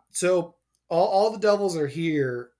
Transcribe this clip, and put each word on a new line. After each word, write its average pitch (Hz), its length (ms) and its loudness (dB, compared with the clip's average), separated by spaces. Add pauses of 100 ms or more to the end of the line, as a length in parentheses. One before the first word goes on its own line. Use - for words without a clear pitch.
(120)
So 180 440 -2 (340)
All, 175 180 2
All 202 240 2
the 214 80 -12
Devils 202 380 0
Are 151 100 -2
Here 135 640 -2 (100)